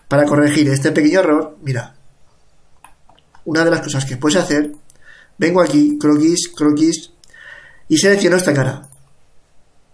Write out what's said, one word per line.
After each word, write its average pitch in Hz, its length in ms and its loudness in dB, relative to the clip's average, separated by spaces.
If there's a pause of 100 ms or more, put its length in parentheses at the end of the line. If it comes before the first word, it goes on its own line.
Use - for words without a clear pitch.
Para 147 160 2
corregir 147 420 2
este 135 240 -2
pequeño 160 300 2
error, 156 400 -2
mira, 131 340 -8 (1500)
una 160 180 0
de 165 80 2
las 165 80 0
cosas - 240 -6
que 127 140 -10
puedes 151 200 0
hacer, 151 360 -2 (640)
vengo 175 240 2
aquí, 147 360 2
croquis, 151 560 0
croquis, 151 600 -2 (720)
y 160 100 2
selecciono 196 380 2
esta 175 180 0
cara. 131 360 -4 (1040)